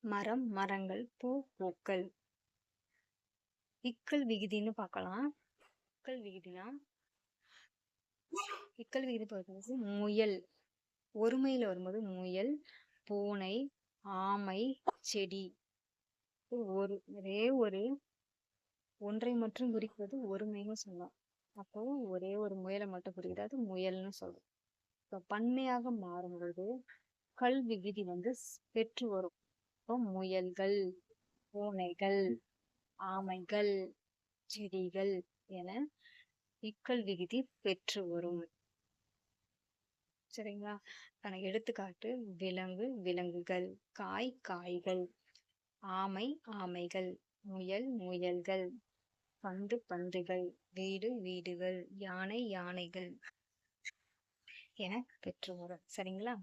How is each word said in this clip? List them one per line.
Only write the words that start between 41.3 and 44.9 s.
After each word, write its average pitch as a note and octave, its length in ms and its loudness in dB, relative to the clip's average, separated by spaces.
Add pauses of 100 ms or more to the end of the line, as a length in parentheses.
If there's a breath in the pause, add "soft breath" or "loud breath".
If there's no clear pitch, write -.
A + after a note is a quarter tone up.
எடுத்துக்காட்டு, G3+ 720 -2 (280)
விலங்கு, F#3 480 -2 (140)
விலங்குகள், F3+ 640 2 (260)
காய், G3+ 380 -2 (120)
காய்கள், F3+ 600 0 (800 soft breath)